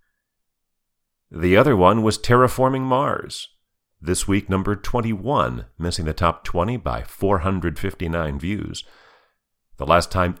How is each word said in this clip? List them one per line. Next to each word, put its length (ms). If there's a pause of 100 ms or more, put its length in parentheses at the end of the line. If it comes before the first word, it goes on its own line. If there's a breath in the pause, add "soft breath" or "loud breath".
(1300)
The 260
other 200
one 260
was 160
Terraforming 640
Mars. 680 (520)
This 260
week, 220
number 260
twenty-one, 920 (120)
missing 280
the 80
top 280
twenty 360
by 240
four 380
hundred 380
fifty-nine 640
views. 420 (960 soft breath)
The 100
last 240
time 300